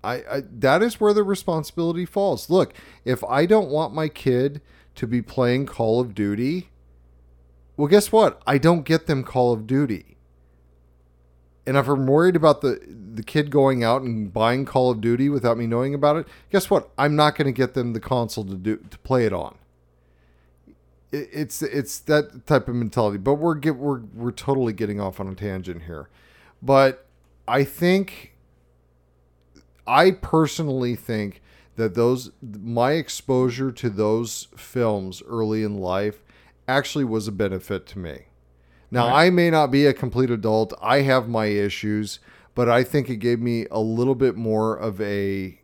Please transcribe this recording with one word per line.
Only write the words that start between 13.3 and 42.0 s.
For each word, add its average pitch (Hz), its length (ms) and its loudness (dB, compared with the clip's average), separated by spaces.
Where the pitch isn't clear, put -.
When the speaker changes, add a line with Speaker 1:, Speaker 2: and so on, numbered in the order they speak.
Speaker 1:
going 135 340 4
out 120 160 2
and 110 320 -6
buying 117 320 2
Call 127 260 2
of 110 120 -2
Duty 120 260 2
without 120 300 0
me 117 80 -4
knowing 123 260 0
about 147 240 2
it, 165 100 -6
guess 190 200 0
what? 185 260 0
I'm 147 180 2
not 151 220 4
gonna 139 160 0
get 123 220 0
them 120 180 -2
the 110 80 -6
console 117 440 -4
to 95 100 -10
do, 98 240 -4
to - 220 -20
play 127 260 2
it 95 80 0
on. 82 220 -8
It, 143 180 -8
it's, - 300 -8
it's 135 400 -6
that - 460 -2
type 139 220 2
of 120 60 -6
mentality. 107 440 -2
But 123 160 0
we're 156 200 0
get, 147 220 -2
we're, 135 240 -4
we're 117 160 -4
totally 127 420 -2
getting 104 260 -4
off 95 220 -6
on 95 80 -8
a 95 60 -10
tangent 92 480 -8
here. 78 260 -14
But 135 440 4
I 131 180 2
think, 185 680 -2
I 151 240 6
personally 139 840 -2
think 104 460 -6
that 110 180 -2
those, 123 360 0
my 117 500 -2
exposure 131 800 -2
to 120 180 -4
those 107 680 -2
films 104 680 -4
early 110 360 -2
in 104 160 -4
life 95 440 -4
actually 139 380 -2
was 110 240 -2
a 104 40 -8
benefit 95 560 -4
to 101 100 -16
me. 80 240 -12
Now, 120 180 0
Speaker 2:
Right. 147 180 6
Speaker 1:
I 185 40 6
may 175 200 4
not 156 200 2
be 139 160 4
a 139 60 6
complete 123 380 -2
adult. 110 500 0
I 131 220 2
have 131 260 2
my 113 180 -2
issues, 104 760 -4